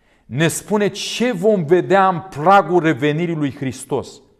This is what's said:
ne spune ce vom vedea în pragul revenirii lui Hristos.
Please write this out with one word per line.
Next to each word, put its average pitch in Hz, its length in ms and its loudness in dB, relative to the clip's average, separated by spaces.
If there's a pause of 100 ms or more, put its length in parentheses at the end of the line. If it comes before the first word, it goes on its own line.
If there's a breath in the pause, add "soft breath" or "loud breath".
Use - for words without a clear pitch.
(260)
ne 147 220 0
spune 202 400 -2
ce - 440 -4
vom 196 340 0
vedea 180 420 2
în 175 220 -2
pragul 175 540 4
revenirii 156 520 0
lui 147 200 -4
Hristos. - 640 -8 (180)